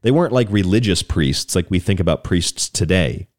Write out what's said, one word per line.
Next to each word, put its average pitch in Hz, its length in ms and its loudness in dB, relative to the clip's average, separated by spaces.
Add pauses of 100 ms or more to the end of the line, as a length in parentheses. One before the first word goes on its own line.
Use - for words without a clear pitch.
They 117 100 2
weren't 147 220 2
like 123 160 2
religious 101 540 2
priests - 520 -2
like 90 140 -2
we 92 100 0
think 95 200 -2
about 85 240 0
priests - 460 -4
today. 82 580 -2 (120)